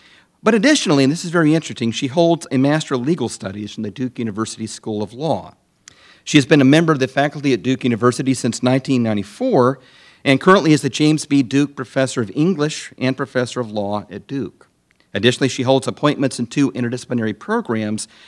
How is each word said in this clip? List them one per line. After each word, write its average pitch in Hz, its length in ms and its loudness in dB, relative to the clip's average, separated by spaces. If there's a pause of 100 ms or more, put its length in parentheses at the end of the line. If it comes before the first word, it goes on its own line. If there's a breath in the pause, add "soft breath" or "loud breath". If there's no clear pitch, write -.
(440 soft breath)
But 220 100 2
additionally, 214 480 2
and 135 100 4
this 170 120 -6
is 170 80 -8
very 160 240 2
interesting, 117 340 -4
she 123 160 -6
holds 170 460 0
a 139 40 0
Master 143 380 0
of 127 60 -2
Legal 131 280 -2
Studies 104 460 -12
from 113 80 -10
the 107 80 -8
Duke 123 300 -8
University 110 480 -6
School 107 340 -8
of 104 100 -10
Law. 113 420 -6 (680 soft breath)
She - 160 4
has 131 80 4
been 156 140 6
a 131 40 6
member 156 280 6
of 139 80 0
the 131 80 0
faculty 143 440 -2
at 110 120 -2
Duke 127 180 -2
University 123 500 2
since 120 300 -4
nineteen 131 400 0
ninety-four 123 800 0 (440 soft breath)
and 135 160 4
currently 180 320 6
is 147 100 2
the 147 60 0
James 151 380 0
B. 139 160 2
Duke 139 320 0
Professor 135 460 -4
of 101 160 -4
English 151 600 -2
and 131 200 -2
Professor 123 420 -4
of 113 140 -6
Law 104 360 -4
at 98 200 -14
Duke. - 400 -10 (440)
Additionally, 123 360 2
she 127 160 -6
holds 131 240 0
appointments 131 500 -2
in 120 80 -4
two 143 240 0
interdisciplinary 120 680 -4
programs, 110 680 -4 (220 soft breath)